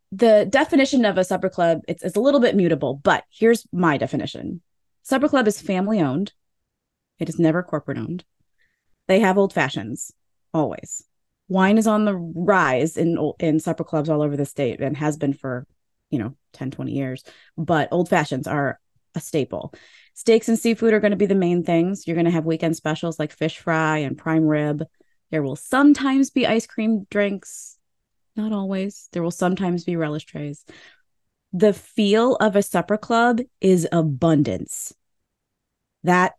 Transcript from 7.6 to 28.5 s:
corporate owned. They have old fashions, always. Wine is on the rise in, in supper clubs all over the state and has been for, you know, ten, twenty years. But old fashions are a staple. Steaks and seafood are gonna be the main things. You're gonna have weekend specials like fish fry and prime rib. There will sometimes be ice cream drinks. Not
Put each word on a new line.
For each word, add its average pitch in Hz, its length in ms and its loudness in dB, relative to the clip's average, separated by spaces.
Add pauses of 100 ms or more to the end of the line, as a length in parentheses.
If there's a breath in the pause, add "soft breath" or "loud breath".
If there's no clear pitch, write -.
corporate 143 360 -6
owned. 139 260 -8 (840)
They 190 120 4
have 190 180 2
old 196 140 2
fashions, 131 600 -4 (420)
always. - 480 -4 (460)
Wine 190 300 4
is 214 80 2
on 214 180 2
the 208 100 0
rise 165 840 0
in, 170 180 0 (240)
in 160 180 2
supper 160 260 -4
clubs 151 260 -4
all 151 120 0
over 147 140 -2
the 143 80 -2
state 135 360 -4
and 135 160 -4
has 151 200 -2
been 143 160 -2
for, 131 340 -10 (440)
you 143 80 -2
know, 113 180 -6 (160)
ten, 131 180 -10
twenty 135 220 -8
years. 135 320 -6 (320 soft breath)
But 160 340 0
old 170 200 0
fashions 151 360 0
are 143 320 -2 (360)
a 170 60 -8
staple. - 520 -6 (420 loud breath)
Steaks - 340 2
and 226 100 2
seafood 226 340 2
are 214 80 2
gonna 202 160 2
be 196 100 2
the 190 80 2
main 175 300 2
things. 175 420 0
You're 165 100 -2
gonna 170 140 2
have 165 140 0
weekend 160 320 -2
specials 160 420 -6
like 151 140 -6
fish - 260 -6
fry 160 400 0
and 135 200 -6
prime 160 260 0
rib. 151 400 0 (460)
There 156 120 -2
will 139 140 -6
sometimes 269 760 2
be 247 160 0
ice 226 200 0
cream 220 440 -4
drinks. - 680 -6 (580)
Not 214 160 -4